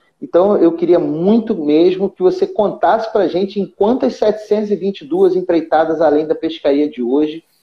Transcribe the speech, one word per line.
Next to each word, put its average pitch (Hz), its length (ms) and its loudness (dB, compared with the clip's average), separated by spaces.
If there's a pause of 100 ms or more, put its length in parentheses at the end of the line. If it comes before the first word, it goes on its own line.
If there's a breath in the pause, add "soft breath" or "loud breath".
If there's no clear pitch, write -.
(220 soft breath)
Então, 180 340 2
eu 165 160 4
queria 170 260 0
muito 185 560 0
mesmo 175 560 0
que - 120 -8
você 185 240 2
contasse 196 680 -2
pra 190 160 0
gente 196 320 -4
em 185 60 -2
quantas 240 500 0
setecentos 214 540 -2
e 208 60 2
vinte 196 260 -6
e - 40 -18
duas 175 300 2
empreitadas, 160 640 0
além 156 260 2
da 156 80 -4
pescaria 147 540 -2
de 147 140 -8
hoje, 151 420 -2 (180)